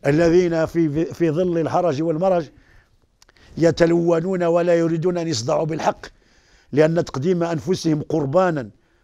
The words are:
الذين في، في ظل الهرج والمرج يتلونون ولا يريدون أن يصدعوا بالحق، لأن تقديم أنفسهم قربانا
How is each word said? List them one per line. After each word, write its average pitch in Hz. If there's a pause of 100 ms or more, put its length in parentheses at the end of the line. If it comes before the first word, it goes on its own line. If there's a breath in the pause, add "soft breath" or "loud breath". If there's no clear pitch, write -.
الذين 165
في، 160
في 165
ظل 170
الهرج 156
والمرج 170 (1080 soft breath)
يتلونون 170
ولا 170
يريدون 170
أن 165
يصدعوا 151
بالحق، - (680 soft breath)
لأن 160
تقديم 170
أنفسهم 160
قربانا 151 (340)